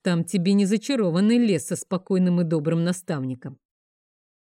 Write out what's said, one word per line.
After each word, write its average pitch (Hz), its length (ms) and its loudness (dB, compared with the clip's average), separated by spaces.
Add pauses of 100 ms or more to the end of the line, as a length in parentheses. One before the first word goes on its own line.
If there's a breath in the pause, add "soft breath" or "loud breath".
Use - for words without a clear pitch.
там 170 200 0
тебе 185 300 0
не 202 120 4
зачарованный 208 720 2
лес 202 280 0
со - 100 -6
спокойным 180 640 0
и 170 60 0
добрым 165 400 0
наставником". 135 720 -6 (840)